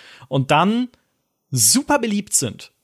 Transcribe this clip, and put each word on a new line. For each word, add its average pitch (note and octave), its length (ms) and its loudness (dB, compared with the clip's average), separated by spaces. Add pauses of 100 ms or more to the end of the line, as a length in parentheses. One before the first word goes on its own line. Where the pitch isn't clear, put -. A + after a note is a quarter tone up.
(300)
und C3+ 220 -2
dann G#3 360 2 (640)
super B3+ 480 2
beliebt G#3 340 -4
sind. - 380 -6 (120)